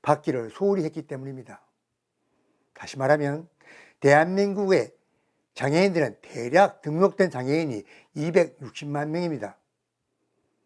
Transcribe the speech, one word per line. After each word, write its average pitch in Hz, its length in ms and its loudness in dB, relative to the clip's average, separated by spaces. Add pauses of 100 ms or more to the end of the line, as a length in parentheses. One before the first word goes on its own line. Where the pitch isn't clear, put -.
받기를 131 480 -2
소홀히 196 340 -2
했기 156 220 -8
때문입니다. 131 560 -14 (1120)
다시 - 240 -18
말하면 147 520 0 (520)
대한민국의 185 920 4 (600)
장애인들은 156 680 0
대략 131 580 0
등록된 180 500 0
장애인이 135 540 -4 (300)
이백육십만 151 960 -2
명입니다. 156 480 -6 (1080)